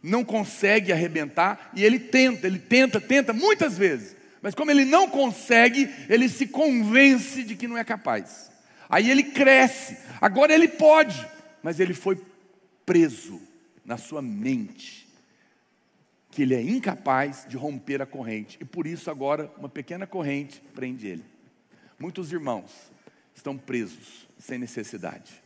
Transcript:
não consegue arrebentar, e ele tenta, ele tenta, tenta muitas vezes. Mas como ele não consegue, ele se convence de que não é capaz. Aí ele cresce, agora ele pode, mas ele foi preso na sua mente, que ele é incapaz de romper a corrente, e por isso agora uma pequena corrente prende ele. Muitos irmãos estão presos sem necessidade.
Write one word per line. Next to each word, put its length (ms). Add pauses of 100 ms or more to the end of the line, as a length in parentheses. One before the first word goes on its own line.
não 220
consegue 640
arrebentar, 840
e 100
ele 140
tenta, 480
ele 100
tenta, 420
tenta 320
muitas 460
vezes. 380 (260)
Mas 140
como 160
ele 120
não 240
consegue, 800 (220)
ele 180
se 200
convence 960
de 120
que 120
não 100
é 60
capaz. 680 (400)
Aí 220
ele 120
cresce, 720 (240)
agora 320
ele 160
pode, 580 (360)
mas 180
ele 140
foi 260 (640)
preso 560 (460)
na 120
sua 240
mente, 840 (1200)
que 100
ele 140
é 60
incapaz 840
de 80
romper 460
a 40
corrente, 540
e 60
por 220
isso 240
agora 460
uma 120
pequena 380
corrente 540 (120)
prende 340
ele. 180 (720)
Muitos 320
irmãos 400 (640)
estão 200
presos 720 (120)
sem 180
necessidade. 880